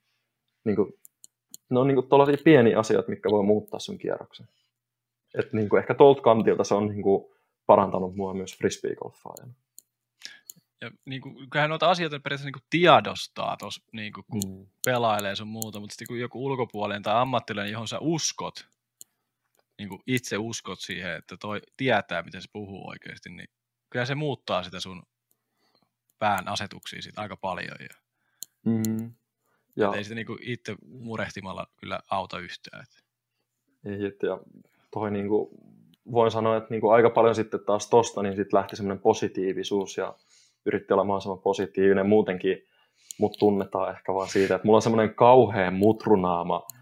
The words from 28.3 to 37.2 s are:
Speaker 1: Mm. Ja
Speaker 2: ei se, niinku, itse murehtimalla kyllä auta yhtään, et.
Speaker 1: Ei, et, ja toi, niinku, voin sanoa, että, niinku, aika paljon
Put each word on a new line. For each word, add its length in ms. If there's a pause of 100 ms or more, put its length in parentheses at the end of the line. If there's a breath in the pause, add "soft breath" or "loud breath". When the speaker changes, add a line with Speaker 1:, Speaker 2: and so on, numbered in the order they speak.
Speaker 1:
Mm. 460 (640)
Ja 180
Speaker 2:
ei 100
se, 120
niinku, 260
itse 340 (120)
murehtimalla 800 (100)
kyllä 220 (100)
auta 300
yhtään, 440
et. 200 (840)
Speaker 1:
Ei, 200
et, 180
ja 140 (540)
toi, 200
niinku, 400 (600)
voin 200
sanoa, 260
että, 120
niinku, 200
aika 200
paljon 260